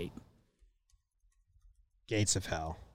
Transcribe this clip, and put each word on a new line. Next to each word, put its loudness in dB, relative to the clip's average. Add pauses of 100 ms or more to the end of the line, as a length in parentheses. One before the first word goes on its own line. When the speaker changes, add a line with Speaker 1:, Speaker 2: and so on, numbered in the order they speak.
Speaker 1:
gate. -6 (2000)
Speaker 2:
Gates 4
of -2
Hell. -2 (180)